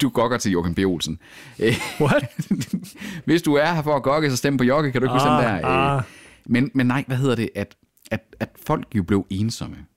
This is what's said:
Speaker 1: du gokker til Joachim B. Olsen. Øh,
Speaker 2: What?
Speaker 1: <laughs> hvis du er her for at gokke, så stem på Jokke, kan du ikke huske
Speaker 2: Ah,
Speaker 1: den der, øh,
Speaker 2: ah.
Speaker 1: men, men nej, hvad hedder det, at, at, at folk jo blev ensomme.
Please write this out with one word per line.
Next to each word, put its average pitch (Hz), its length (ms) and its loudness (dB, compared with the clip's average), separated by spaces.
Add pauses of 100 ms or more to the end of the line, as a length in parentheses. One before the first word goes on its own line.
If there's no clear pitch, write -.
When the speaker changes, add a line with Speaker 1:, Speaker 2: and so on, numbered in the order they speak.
Speaker 1:
du 135 80 2
gokker 120 280 0
til 110 140 -2
Joachim 85 240 0
B. - 40 0
Olsen. 82 400 0 (400)
Øh, 113 140 2 (280)
Speaker 2:
What? 156 240 2 (540)
Speaker 1:
<laughs> - 460 -14
hvis 165 160 2
du 151 120 2
er 151 200 2
her 160 80 0
for 147 140 0
at 123 80 -2
gokke, 143 280 2
så 123 60 0
stem 139 200 0
på 131 60 2
Jokke, 139 280 2
kan 123 100 0
du 127 40 4
ikke 123 80 0
huske 135 160 4
Speaker 2:
Ah, 135 260 2
Speaker 1:
den 82 80 -4
der, 131 60 -2 (200)
øh, 139 80 2
Speaker 2:
ah. 131 40 0 (440)
Speaker 1:
men, 123 280 2
men 131 140 2
nej, 127 200 0
hvad 131 100 -2
hedder 131 180 2
det, 110 200 -2
at, 101 200 -6 (360)
at, 110 100 -2 (180)
at 110 100 -6 (160)
folk - 180 -2 (120)
jo 98 80 2
blev 98 260 0
ensomme. 95 460 -6 (220)